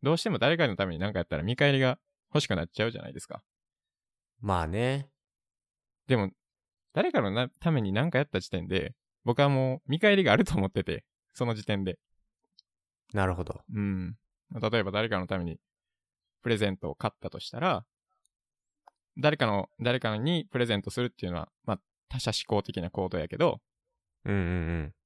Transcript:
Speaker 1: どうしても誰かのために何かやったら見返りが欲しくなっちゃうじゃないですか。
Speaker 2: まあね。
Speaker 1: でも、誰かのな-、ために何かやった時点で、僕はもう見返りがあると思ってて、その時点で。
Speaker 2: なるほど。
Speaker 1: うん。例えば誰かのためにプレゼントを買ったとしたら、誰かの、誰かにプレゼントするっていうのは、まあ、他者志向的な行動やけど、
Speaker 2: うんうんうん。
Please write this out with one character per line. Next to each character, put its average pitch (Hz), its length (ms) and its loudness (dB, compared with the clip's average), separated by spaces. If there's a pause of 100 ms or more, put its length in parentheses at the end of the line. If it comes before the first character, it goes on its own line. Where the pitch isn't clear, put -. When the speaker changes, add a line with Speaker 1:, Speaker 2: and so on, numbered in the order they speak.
Speaker 1:
ど 143 120 2
う 170 40 4
し - 60 -6
て 226 60 -2
も 180 100 0
誰 151 180 4
か 160 100 4
の 101 80 -2
た 98 100 0
め 90 80 -2
に 80 60 -6
何 101 140 -2
か 92 60 0
や 85 40 0
っ - 40 -8
た - 100 -2
ら 73 60 -4
見 113 120 -2
返 143 180 4
り 135 60 2
が 131 200 2 (340)
欲 151 80 2
し - 60 -4
く 101 80 -2
な 82 100 -2
っ - 20 -6
ち - 140 -4
ゃ 110 60 2
う 117 40 -2
じ - 60 -10
ゃ - 40 -10
な - 80 -12
い - 40 -14
で - 60 -14
す - 80 -14
か。 - 160 -14 (960)
Speaker 2:
ま 98 220 0
あ 80 60 -2
ね。 127 420 -2 (1000)
Speaker 1:
で 127 100 4
も、 98 140 0 (640)
誰 330 180 2
か 247 100 4
の 101 100 0
な-、 123 180 0 (100)
た 165 120 2
め 139 100 4
に 98 120 0
何 131 160 2
か 123 80 0
や 139 60 2
っ 147 40 -4
た - 120 -4
時 - 100 -6
点 90 180 -4
で、 90 280 -2 (280)
僕 120 180 2
は 143 80 6
も 131 380 0
う 131 40 -4
見 156 80 2
返 208 160 6
り 190 80 6
が - 80 6
あ 214 60 8
る 233 60 4
と - 140 0
思 196 100 4
っ 190 40 -12
て - 120 0
て、 - 220 -6 (280)
そ 123 120 -2
の 117 80 0
時 107 120 -8
点 98 180 0
で。 90 160 -4 (1120)
Speaker 2:
な 101 120 2
る 92 100 2
ほ 92 80 -4
ど。 - 180 -10 (120)
Speaker 1:
う 110 60 -4
ん。 98 360 -4 (440)
例 110 200 0
え 104 40 2
ば 95 80 -4
誰 110 180 0
か 101 100 0
の 92 80 -4
た 95 100 -2
め 87 80 -2
に 82 140 -6 (840)
プ - 80 -2
レ 113 80 2
ゼ 101 120 2
ン 95 80 -4
ト 85 120 -8
を 69 60 -6
買 - 180 -4
っ - 60 -20
た - 100 -10
と - 100 -12
し - 100 -12
た 156 100 -10
ら、 160 260 -2 (1300)
誰 151 200 2
か 127 80 2
の、 101 240 0 (100)
誰 120 200 0
か 107 180 -2
に 151 340 0
プ 135 60 -2
レ 123 80 2
ゼ 117 100 2
ン 101 60 0
ト - 80 -8
す - 120 -2
る 123 60 0
っ - 40 -12
て - 140 -10
い 90 40 -4
う 87 40 -4
の 87 40 -4
は、 78 120 -8 (160)
ま 101 100 -2
あ、 - 40 -6 (300)
他 127 100 -6
者 110 140 0
志 - 140 -6
向 101 160 0
的 - 180 -6
な 85 80 -4
行 92 200 -2
動 90 100 -4
や - 80 -2
け - 100 -8
ど、 - 240 0 (640)
Speaker 2:
う - 60 0
ん - 20 2
う - 20 2
ん 98 40 2
う - 20 2 (460)
ん。 - 60 -16 (120)